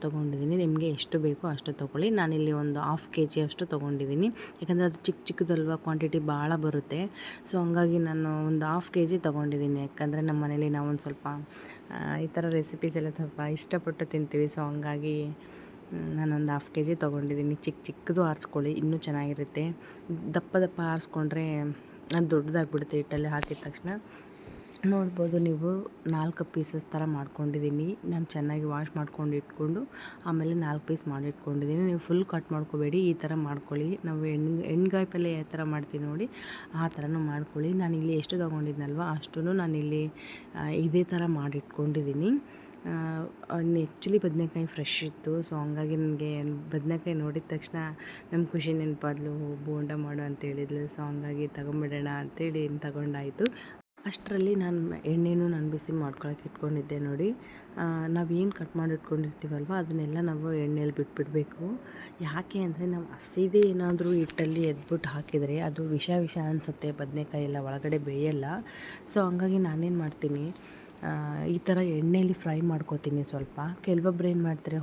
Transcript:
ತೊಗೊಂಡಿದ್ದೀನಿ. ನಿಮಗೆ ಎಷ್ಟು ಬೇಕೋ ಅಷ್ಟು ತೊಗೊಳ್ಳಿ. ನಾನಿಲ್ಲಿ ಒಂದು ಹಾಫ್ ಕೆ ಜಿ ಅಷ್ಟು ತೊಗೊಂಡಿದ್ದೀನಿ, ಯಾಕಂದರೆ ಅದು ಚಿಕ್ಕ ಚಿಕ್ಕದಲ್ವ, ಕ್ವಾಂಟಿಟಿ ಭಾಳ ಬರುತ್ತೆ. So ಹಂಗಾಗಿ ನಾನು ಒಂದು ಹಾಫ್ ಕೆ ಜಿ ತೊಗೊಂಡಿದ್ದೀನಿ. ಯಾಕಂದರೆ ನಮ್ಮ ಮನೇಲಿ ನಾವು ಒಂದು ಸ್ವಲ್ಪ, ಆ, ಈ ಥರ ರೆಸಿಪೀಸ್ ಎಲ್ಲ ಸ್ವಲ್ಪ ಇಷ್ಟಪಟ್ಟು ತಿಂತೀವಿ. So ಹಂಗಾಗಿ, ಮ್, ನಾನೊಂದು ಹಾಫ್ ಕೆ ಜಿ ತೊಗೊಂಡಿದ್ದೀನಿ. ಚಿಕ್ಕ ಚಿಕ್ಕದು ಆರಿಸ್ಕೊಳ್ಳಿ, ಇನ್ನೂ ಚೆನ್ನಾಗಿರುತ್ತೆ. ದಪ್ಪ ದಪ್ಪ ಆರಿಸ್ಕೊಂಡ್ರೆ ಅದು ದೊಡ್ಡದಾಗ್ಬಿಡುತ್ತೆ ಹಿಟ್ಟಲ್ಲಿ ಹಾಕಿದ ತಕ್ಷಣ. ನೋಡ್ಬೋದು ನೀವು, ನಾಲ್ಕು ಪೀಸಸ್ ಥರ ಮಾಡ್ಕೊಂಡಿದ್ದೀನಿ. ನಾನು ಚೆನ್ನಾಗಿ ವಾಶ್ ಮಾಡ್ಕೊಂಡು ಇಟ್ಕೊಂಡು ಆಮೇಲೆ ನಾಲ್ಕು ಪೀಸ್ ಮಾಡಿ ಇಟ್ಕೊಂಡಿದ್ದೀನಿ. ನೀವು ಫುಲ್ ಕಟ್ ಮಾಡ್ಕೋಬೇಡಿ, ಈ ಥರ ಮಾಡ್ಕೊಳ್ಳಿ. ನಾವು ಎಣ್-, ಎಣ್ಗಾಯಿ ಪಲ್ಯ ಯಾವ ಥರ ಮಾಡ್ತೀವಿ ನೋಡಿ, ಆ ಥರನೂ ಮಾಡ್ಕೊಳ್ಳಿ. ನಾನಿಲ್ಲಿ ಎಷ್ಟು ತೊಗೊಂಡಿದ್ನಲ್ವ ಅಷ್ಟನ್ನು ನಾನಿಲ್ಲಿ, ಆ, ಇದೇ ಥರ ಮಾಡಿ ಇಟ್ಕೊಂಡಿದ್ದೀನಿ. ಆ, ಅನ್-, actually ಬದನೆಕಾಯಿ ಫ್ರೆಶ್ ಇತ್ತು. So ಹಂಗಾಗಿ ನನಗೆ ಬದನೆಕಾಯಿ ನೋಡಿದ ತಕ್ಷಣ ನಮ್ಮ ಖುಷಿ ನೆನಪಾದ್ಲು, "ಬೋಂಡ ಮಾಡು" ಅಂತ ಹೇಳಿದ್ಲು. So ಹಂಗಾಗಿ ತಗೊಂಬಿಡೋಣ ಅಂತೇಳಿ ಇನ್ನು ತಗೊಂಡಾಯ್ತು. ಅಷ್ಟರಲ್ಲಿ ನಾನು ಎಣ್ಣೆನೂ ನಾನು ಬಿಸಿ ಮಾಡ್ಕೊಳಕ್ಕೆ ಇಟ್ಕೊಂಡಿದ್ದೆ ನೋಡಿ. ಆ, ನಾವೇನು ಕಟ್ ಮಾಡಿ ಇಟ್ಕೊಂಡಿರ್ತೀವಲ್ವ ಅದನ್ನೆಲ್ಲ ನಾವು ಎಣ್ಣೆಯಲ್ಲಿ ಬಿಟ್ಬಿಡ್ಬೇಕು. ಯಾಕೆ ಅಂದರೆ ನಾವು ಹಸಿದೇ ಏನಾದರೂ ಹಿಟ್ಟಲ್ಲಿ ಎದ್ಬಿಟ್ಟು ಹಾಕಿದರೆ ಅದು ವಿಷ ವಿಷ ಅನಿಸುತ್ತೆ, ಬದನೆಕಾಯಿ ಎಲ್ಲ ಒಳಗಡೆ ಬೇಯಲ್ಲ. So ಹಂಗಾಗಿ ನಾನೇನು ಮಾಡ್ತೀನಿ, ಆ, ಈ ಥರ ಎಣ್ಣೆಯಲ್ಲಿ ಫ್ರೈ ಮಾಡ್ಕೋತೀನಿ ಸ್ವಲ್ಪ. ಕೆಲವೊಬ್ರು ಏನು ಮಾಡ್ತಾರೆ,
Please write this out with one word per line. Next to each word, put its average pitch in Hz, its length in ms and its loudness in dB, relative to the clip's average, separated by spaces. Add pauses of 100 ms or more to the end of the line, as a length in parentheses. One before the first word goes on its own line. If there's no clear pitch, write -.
ತೊಗೊಂಡಿದ್ದೀನಿ. 147 580 2
ನಿಮಗೆ 160 340 4
ಎಷ್ಟು - 300 0
ಬೇಕೋ 147 280 0
ಅಷ್ಟು 143 180 -4
ತೊಗೊಳ್ಳಿ. 147 360 0 (120)
ನಾನಿಲ್ಲಿ 156 420 2
ಒಂದು 147 240 0
ಹಾಫ್ 156 200 0 (100)
ಕೆ 156 160 6
ಜಿ 156 160 2
ಅಷ್ಟು - 240 -4
ತೊಗೊಂಡಿದ್ದೀನಿ, 143 560 0 (320)
ಯಾಕಂದರೆ 175 300 4
ಅದು - 80 -10 (100)
ಚಿಕ್ಕ - 200 -2
ಚಿಕ್ಕದಲ್ವ, 160 560 2
ಕ್ವಾಂಟಿಟಿ 156 360 2 (120)
ಭಾಳ 147 180 2 (140)
ಬರುತ್ತೆ. 147 360 0 (480)
So 196 60 -2 (100)
ಹಂಗಾಗಿ 170 440 6
ನಾನು 156 220 0 (180)
ಒಂದು 156 240 4
ಹಾಫ್ 175 240 -2
ಕೆ 170 140 6
ಜಿ 180 80 2 (100)
ತೊಗೊಂಡಿದ್ದೀನಿ. 143 580 2
ಯಾಕಂದರೆ 151 440 0
ನಮ್ಮ 151 160 2
ಮನೇಲಿ 147 300 2
ನಾವು 147 160 0
ಒಂದು 147 140 -2
ಸ್ವಲ್ಪ, 143 200 -6 (680)
ಆ, - 20 -6 (280)
ಈ - 100 -2
ಥರ 170 100 0 (120)
ರೆಸಿಪೀಸ್ 156 420 -2
ಎಲ್ಲ 156 180 0
ಸ್ವಲ್ಪ 151 220 -4 (160)
ಇಷ್ಟಪಟ್ಟು 165 560 -2
ತಿಂತೀವಿ. 151 340 2 (100)
So 160 140 -2
ಹಂಗಾಗಿ, 147 460 -2 (100)
ಮ್, - 840 -10 (100)
ನಾನೊಂದು 151 380 2
ಹಾಫ್ 143 200 -4
ಕೆ 156 120 2
ಜಿ 165 160 2
ತೊಗೊಂಡಿದ್ದೀನಿ. 143 520 0 (100)
ಚಿಕ್ಕ - 220 -4
ಚಿಕ್ಕದು 175 420 0
ಆರಿಸ್ಕೊಳ್ಳಿ, 151 520 -2
ಇನ್ನೂ 156 260 2
ಚೆನ್ನಾಗಿರುತ್ತೆ. 143 580 -2 (720)
ದಪ್ಪ - 160 -2 (120)
ದಪ್ಪ 180 160 -4 (120)
ಆರಿಸ್ಕೊಂಡ್ರೆ 160 520 0 (720)
ಅದು 170 180 6
ದೊಡ್ಡದಾಗ್ಬಿಡುತ್ತೆ 151 640 2
ಹಿಟ್ಟಲ್ಲಿ 147 340 -2
ಹಾಕಿದ 147 320 -2
ತಕ್ಷಣ. 156 220 -8 (1040)
ನೋಡ್ಬೋದು 175 480 4
ನೀವು, 165 300 4 (440)
ನಾಲ್ಕು 160 300 0 (100)
ಪೀಸಸ್ 156 400 -2
ಥರ 156 120 0
ಮಾಡ್ಕೊಂಡಿದ್ದೀನಿ. 147 800 0 (260)
ನಾನು 165 220 0
ಚೆನ್ನಾಗಿ 151 380 0
ವಾಶ್ 151 260 -2
ಮಾಡ್ಕೊಂಡು 147 420 -2
ಇಟ್ಕೊಂಡು 160 420 -2 (480)
ಆಮೇಲೆ 160 240 2 (100)
ನಾಲ್ಕು 147 240 0
ಪೀಸ್ 160 240 0
ಮಾಡಿ 139 200 -2
ಇಟ್ಕೊಂಡಿದ್ದೀನಿ. 143 580 0
ನೀವು 175 180 2
ಫುಲ್ 180 240 4
ಕಟ್ 165 240 -2
ಮಾಡ್ಕೋಬೇಡಿ, 151 440 0 (120)
ಈ - 100 4
ಥರ 160 140 -2 (100)
ಮಾಡ್ಕೊಳ್ಳಿ. 147 600 -2
ನಾವು 156 180 0
ಎಣ್-, 156 480 2
ಎಣ್ಗಾಯಿ 185 400 4
ಪಲ್ಯ 175 220 2
ಯಾವ 156 160 -4
ಥರ 160 120 -4
ಮಾಡ್ತೀವಿ 151 400 -2
ನೋಡಿ, 151 220 -2 (560)
ಆ 165 140 2
ಥರನೂ 156 240 0
ಮಾಡ್ಕೊಳ್ಳಿ. 151 500 0 (120)
ನಾನಿಲ್ಲಿ 165 400 2
ಎಷ್ಟು 185 220 -2
ತೊಗೊಂಡಿದ್ನಲ್ವ 151 600 -2 (120)
ಅಷ್ಟನ್ನು 165 460 -2
ನಾನಿಲ್ಲಿ, 151 400 0 (540)
ಆ, 151 80 -4 (220)
ಇದೇ 170 180 4
ಥರ 175 180 0 (160)
ಮಾಡಿ 143 200 -2
ಇಟ್ಕೊಂಡಿದ್ದೀನಿ. 147 760 0 (600)
ಆ, 170 40 -2 (600)
ಅನ್-, 170 260 4
actually 196 420 2
ಬದನೆಕಾಯಿ 165 400 0
ಫ್ರೆಶ್ - 320 -2 (120)
ಇತ್ತು. 156 260 -2 (140)
So - 120 -4
ಹಂಗಾಗಿ 151 420 0
ನನಗೆ 151 280 0 (420)
ಬದನೆಕಾಯಿ 160 480 -2
ನೋಡಿದ 151 320 -2
ತಕ್ಷಣ 156 240 -6 (540)
ನಮ್ಮ 170 120 2 (120)
ಖುಷಿ 160 180 0
ನೆನಪಾದ್ಲು, 147 580 -2 (360)
"ಬೋಂಡ 147 240 -2 (140)
ಮಾಡು" 147 240 -4
ಅಂತ 139 200 -6
ಹೇಳಿದ್ಲು. 143 340 -4 (120)
So - 40 -10 (100)
ಹಂಗಾಗಿ 147 380 -2 (120)
ತಗೊಂಬಿಡೋಣ 143 500 -2 (140)
ಅಂತೇಳಿ 156 420 -2
ಇನ್ನು 147 220 -4
ತಗೊಂಡಾಯ್ತು. 143 600 -2 (600)
ಅಷ್ಟರಲ್ಲಿ 196 520 2
ನಾನು 175 180 2 (320)
ಎಣ್ಣೆನೂ 170 400 4
ನಾನು 156 220 0
ಬಿಸಿ 156 260 -4
ಮಾಡ್ಕೊಳಕ್ಕೆ 147 500 -4
ಇಟ್ಕೊಂಡಿದ್ದೆ 147 560 -2
ನೋಡಿ. 143 220 0 (540)
ಆ, 170 40 0 (300)
ನಾವೇನು 175 420 2
ಕಟ್ 160 220 -8
ಮಾಡಿ 160 180 2
ಇಟ್ಕೊಂಡಿರ್ತೀವಲ್ವ 151 840 -2
ಅದನ್ನೆಲ್ಲ 160 360 -2 (120)
ನಾವು 160 240 -2 (120)
ಎಣ್ಣೆಯಲ್ಲಿ 147 340 2
ಬಿಟ್ಬಿಡ್ಬೇಕು. 147 640 -2 (640)
ಯಾಕೆ 180 400 -4
ಅಂದರೆ 165 280 -2
ನಾವು 170 200 -4
ಹಸಿದೇ 190 560 6
ಏನಾದರೂ 175 400 2 (100)
ಹಿಟ್ಟಲ್ಲಿ 160 420 2 (100)
ಎದ್ಬಿಟ್ಟು 147 420 -2
ಹಾಕಿದರೆ 147 420 0 (120)
ಅದು 151 140 -4 (120)
ವಿಷ 143 140 0 (180)
ವಿಷ - 100 -4 (140)
ಅನಿಸುತ್ತೆ, 151 400 -2 (100)
ಬದನೆಕಾಯಿ 147 480 -2
ಎಲ್ಲ 143 80 -2 (120)
ಒಳಗಡೆ 147 320 0 (100)
ಬೇಯಲ್ಲ. 143 340 2 (680)
So 208 60 6 (100)
ಹಂಗಾಗಿ 190 300 4 (100)
ನಾನೇನು 170 360 2
ಮಾಡ್ತೀನಿ, 147 400 -2 (640)
ಆ, 156 60 -2 (400)
ಈ - 20 2 (120)
ಥರ 185 100 6 (180)
ಎಣ್ಣೆಯಲ್ಲಿ 180 460 6
ಫ್ರೈ 156 180 0 (120)
ಮಾಡ್ಕೋತೀನಿ 147 600 0
ಸ್ವಲ್ಪ. 135 280 -6 (260)
ಕೆಲವೊಬ್ರು 175 460 4
ಏನು 175 120 4
ಮಾಡ್ತಾರೆ, 160 400 0